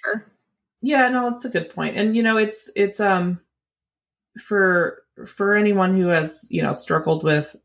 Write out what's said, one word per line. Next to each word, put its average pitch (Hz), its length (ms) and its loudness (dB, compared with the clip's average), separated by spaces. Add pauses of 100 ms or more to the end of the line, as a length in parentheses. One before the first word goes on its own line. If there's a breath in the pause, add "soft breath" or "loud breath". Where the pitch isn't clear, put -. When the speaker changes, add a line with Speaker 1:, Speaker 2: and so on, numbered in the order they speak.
Speaker 1:
her. 214 220 -6 (560)
Speaker 2:
Yeah, 262 280 2
no, 247 180 -2
it's 240 160 -6
a 247 60 -10
good 165 200 -4
point. - 280 -6
And, 220 180 0
you 233 80 2
know, 220 140 2
it's, 214 380 -2
it's, 202 240 0
um, 180 420 0 (1000)
for, 185 640 0 (220)
for 202 300 0
anyone 196 420 2
who 180 100 2
has, 156 420 -2
you 165 120 -2
know, 147 100 0
struggled 156 520 -2
with 151 420 0